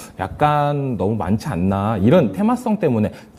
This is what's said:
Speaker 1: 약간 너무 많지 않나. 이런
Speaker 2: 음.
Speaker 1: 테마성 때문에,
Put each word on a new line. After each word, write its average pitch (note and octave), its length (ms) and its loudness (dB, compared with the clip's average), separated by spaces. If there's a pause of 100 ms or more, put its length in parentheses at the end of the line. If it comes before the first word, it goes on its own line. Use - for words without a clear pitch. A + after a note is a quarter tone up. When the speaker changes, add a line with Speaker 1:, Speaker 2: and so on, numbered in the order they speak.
(180)
Speaker 1:
약간 C#3+ 800 0
너무 G2 200 0
많지 G#2 320 -2
않나. G2 500 0
이런 C3 300 4
Speaker 2:
음. - 40 -6
Speaker 1:
테마성 A3 460 -2
때문에, A2+ 340 0 (260)